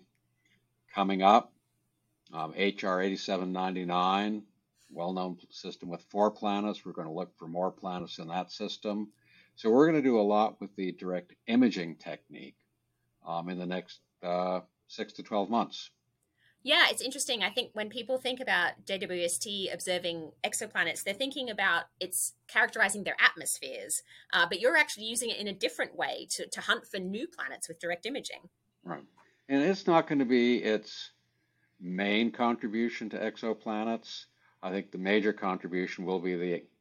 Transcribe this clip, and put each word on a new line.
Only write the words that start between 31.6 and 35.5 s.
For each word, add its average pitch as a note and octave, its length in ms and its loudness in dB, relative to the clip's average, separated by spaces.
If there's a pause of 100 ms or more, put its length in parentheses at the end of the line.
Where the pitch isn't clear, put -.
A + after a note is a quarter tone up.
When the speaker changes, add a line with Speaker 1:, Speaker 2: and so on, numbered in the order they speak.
Speaker 1:
main G2+ 500 0
contribution A#2 800 0
to F#2 100 -6
exoplanets. A2 1080 -4 (340)
I F#2+ 100 -6
think F#2+ 200 -4
the F#2+ 60 -8
major G2+ 360 4
contribution F2+ 720 -2